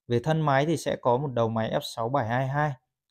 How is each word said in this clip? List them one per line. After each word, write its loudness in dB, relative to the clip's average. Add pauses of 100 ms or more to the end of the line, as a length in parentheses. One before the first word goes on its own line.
Về 2
thân 0
máy 2
thì 0
sẽ -2
có 2
một -4
đầu 2
máy -2
F 0
sáu -6
bảy -2
hai 0
hai, -2 (380)